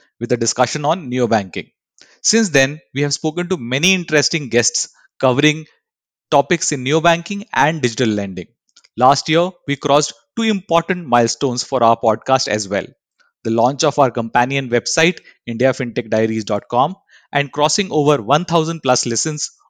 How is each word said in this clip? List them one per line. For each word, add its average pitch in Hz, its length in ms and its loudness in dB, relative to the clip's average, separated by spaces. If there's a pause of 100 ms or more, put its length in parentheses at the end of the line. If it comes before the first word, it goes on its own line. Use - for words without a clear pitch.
(200)
with 117 120 -4
a 123 40 0
discussion 120 480 -2
on 156 260 -2
neobanking. 113 640 -2 (480)
Since 220 300 2
then, 139 300 2 (140)
we 131 60 -4
have 143 140 -2
spoken 165 340 -4
to 185 80 -2
many 143 380 0
interesting 151 560 -2
guests - 400 0 (280)
covering 147 460 2 (680)
topics 151 400 0
in 131 140 -4
neobanking 165 680 0
and 151 260 0
digital 120 280 0
lending. 98 400 -4 (500)
Last 135 320 2
year, 170 200 2 (160)
we 139 100 -2
crossed 143 360 2 (240)
two 226 60 -4
important 180 640 -2
milestones 120 580 0
for 127 180 -2
our 117 160 4
podcast 120 480 0
as 104 220 -4
well. 95 160 -2 (600)
The 113 60 -4
launch 120 340 0
of 147 140 0
our 135 120 4
companion 123 580 -2
website, 160 520 0 (260)
India 123 240 0
FinTech 120 400 -4
Diaries 110 340 0
dot 101 260 -4
com, 139 240 2 (380)
and 143 180 -2
crossing 156 400 -2
over 147 300 2
one 135 240 0
thousand 165 360 -2
plus 127 260 2
listens 147 440 -6 (200)